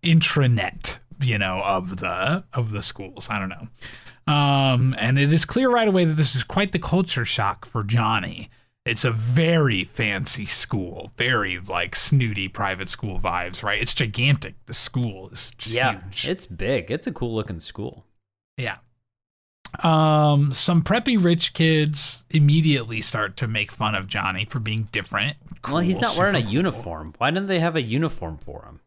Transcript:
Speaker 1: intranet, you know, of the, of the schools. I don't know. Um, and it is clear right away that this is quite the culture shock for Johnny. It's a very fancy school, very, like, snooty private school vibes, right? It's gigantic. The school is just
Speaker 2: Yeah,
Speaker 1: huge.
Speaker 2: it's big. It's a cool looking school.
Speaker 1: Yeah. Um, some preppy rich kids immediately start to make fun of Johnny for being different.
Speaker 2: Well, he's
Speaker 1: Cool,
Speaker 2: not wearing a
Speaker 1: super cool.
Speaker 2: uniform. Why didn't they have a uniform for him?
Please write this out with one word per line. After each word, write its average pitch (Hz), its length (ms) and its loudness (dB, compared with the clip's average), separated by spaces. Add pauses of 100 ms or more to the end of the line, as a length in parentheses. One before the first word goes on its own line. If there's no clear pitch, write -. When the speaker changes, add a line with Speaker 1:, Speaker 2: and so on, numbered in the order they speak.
Speaker 1:
intranet, 131 920 2 (220)
you 123 160 0
know, 95 280 -2
of 92 340 -2
the, 95 540 -2
of 117 180 -2
the 101 120 -4
schools. - 460 -8
I 104 100 -2
don't 95 100 -4
know. - 840 -8
Um, 135 680 4
and 127 200 2
it 143 140 4
is 160 120 4
clear 262 260 2
right 233 180 4
away 185 160 4
that 160 100 2
this 151 220 2
is 120 80 0
quite 196 280 -2
the - 60 -2
culture 170 460 0
shock 101 420 -2
for 110 160 -4
Johnny. 104 680 0 (360)
It's 117 200 -2
a 123 60 2
very 123 720 2
fancy 104 640 -4
school, 92 720 -4
very, 107 420 0
like, 90 380 -6
snooty 107 500 0
private 95 420 -6
school 95 300 -4
vibes, 90 460 -4
right? 104 180 -2
It's 123 120 -2
gigantic. 127 600 0 (120)
The 117 80 -10
school 98 560 -4
is - 280 -10
just 113 160 -8
Speaker 2:
Yeah, 120 300 0
Speaker 1:
huge. 95 240 -8
Speaker 2:
it's 185 180 -6
big. 98 440 -2
It's 156 180 -4
a 175 40 -6
cool 120 220 -6
looking 104 240 -4
school. - 460 -12 (520)
Speaker 1:
Yeah. 117 200 -6 (1080)
Um, 151 680 4
some 170 300 2
preppy 226 400 2
rich 170 300 2
kids 151 800 0
immediately 147 680 4
start 104 380 -2
to 123 100 -2
make 107 240 -2
fun 107 220 -2
of 95 120 -2
Johnny 98 380 -2
for 123 160 -6
being 110 320 -4
different. 104 440 -2 (300)
Speaker 2:
Well, 143 120 0
he's 175 200 2
Speaker 1:
Cool, - 100 0
Speaker 2:
not 165 100 2
wearing 196 180 4
a - 20 2
Speaker 1:
super 127 80 0
cool. 101 80 -4
Speaker 2:
uniform. 82 640 -4
Why 127 120 2
didn't 190 180 -2
they 190 120 0
have 165 160 0
a 151 60 0
uniform 143 560 -2
for - 240 -14
him? - 240 -20